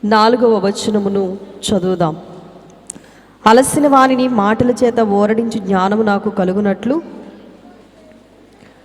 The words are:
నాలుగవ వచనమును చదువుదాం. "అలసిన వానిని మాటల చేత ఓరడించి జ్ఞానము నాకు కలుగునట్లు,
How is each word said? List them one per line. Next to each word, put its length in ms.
నాలుగవ 500
వచనమును 800
చదువుదాం. 480
"అలసిన 400
వానిని 400
మాటల 440
చేత 160
ఓరడించి 600
జ్ఞానము 440
నాకు 260
కలుగునట్లు, 720